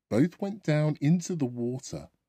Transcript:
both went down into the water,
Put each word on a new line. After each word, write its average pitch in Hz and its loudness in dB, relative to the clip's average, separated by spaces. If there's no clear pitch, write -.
both 143 2
went 202 -6
down 151 2
into 175 2
the 139 -2
water, 120 -6